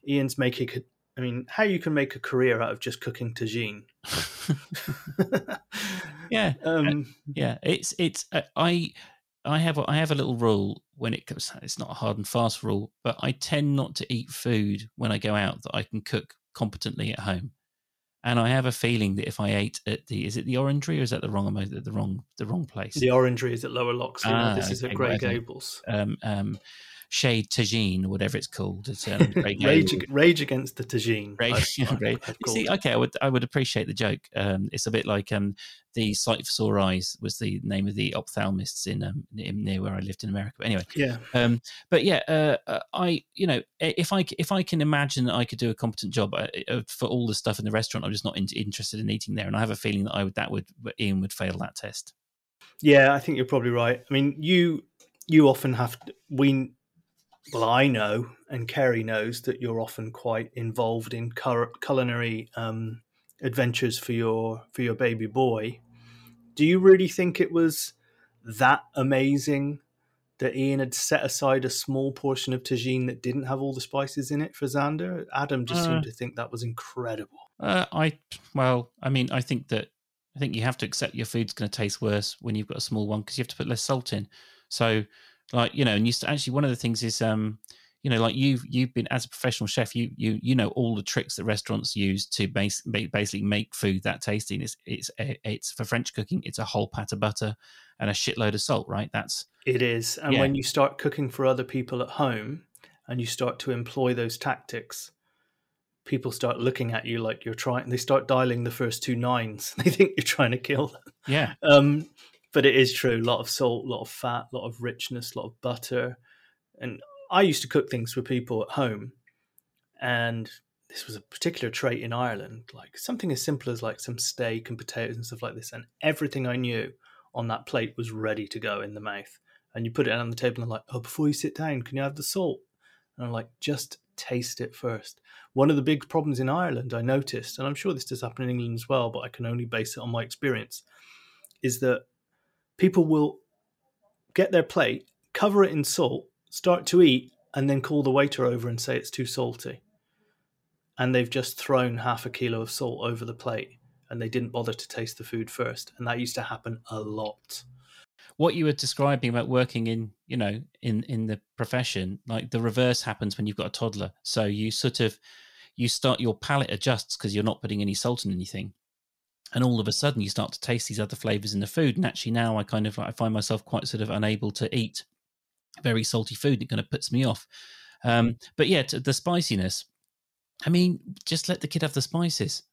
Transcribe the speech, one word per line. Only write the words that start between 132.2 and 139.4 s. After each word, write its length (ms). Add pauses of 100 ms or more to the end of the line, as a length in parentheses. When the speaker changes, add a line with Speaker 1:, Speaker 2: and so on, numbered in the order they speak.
Speaker 1:
salt?" 380 (540)
And 100
I'm 60
like, 160 (120)
"Just 380 (180)
taste 440
it 140
first." 460 (320)
One 180
of 60
the 60
big 260
problems 320
in 80
Ireland, 460
I 80
noticed, 580
and 80
I'm 80
sure 180
this 100
does 180
happen 200
in 80
England 240
as 140
well, 220
but 100
I 80
can 180